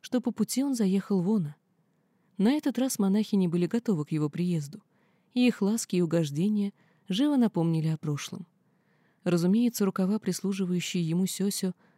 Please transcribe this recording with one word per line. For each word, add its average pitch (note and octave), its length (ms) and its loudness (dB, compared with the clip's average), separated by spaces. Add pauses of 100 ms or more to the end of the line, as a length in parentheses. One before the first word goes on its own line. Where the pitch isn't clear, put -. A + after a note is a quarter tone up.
что - 180 -2
по A#3 120 -2
пути A3+ 320 -2
он C#4 120 0
заехал G3 460 2
в F3 100 0
Оно? D#3+ 240 0 (800)
На G#3 160 4
этот D4 240 0
раз B3+ 220 -2
монахи G3+ 360 2
не F#3 120 2
были F3 200 0
готовы D#3+ 380 -2
к - 60 -10
его D3+ 180 0
приезду, D#3+ 540 -4 (500)
и B3 140 4
их - 140 0
ласки G3+ 340 0
и F3+ 60 4
угождения E3+ 720 0 (340)
живо C#4 300 2
напомнили E3 500 2
о D#3+ 100 -2
прошлом. D#3 480 -8 (800)
Разумеется, G3 640 2
рукава, F#3+ 340 0
прислуживающие F3+ 880 -2
ему F3 180 0
сёсё, F#3+ 480 -4 (240)